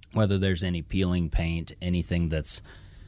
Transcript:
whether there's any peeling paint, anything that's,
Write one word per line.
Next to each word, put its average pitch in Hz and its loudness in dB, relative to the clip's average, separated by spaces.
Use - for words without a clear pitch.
whether 101 4
there's 95 2
any 90 0
peeling 90 0
paint, 82 0
anything 87 0
that's, 78 -2